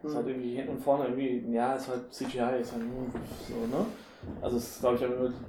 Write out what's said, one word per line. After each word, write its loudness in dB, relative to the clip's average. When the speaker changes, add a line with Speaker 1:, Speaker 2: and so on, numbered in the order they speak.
Speaker 1:
ist -4
halt 0
Speaker 2:
Mhm. -2
Speaker 1:
irgendwie -2
hinten -4
und -4
vorne 6
irgendwie, 0
ja, 4
ist -4
halt -4
C -4
G -2
I, 4
ist -2
halt, -4
hm, -4
so, -6
ne? 4
Also 2
es -4
ist, -12
glaub 6
ich, 2
auch 2
immer 2